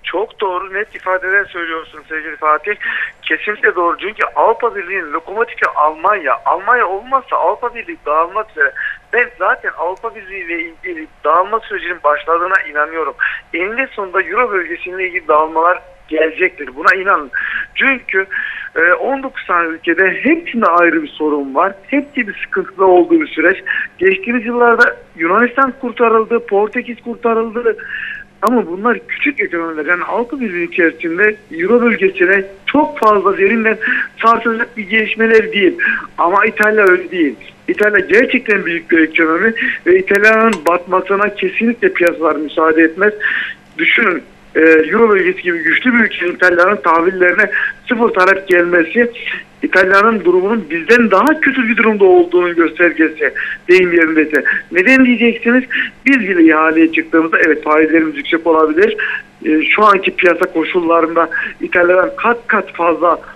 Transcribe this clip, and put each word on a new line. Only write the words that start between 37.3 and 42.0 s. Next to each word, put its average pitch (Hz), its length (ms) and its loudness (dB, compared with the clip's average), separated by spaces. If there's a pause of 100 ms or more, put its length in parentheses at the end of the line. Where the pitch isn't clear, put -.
İtalya 202 320 0
gerçekten 208 680 0
büyük 170 260 -4
bir 160 180 4
ekonomi 170 440 0 (320)
ve 185 140 4
İtalya'nın 214 540 2 (140)
batmasına 185 680 0
kesinlikle 202 580 -2
piyasalar 160 420 0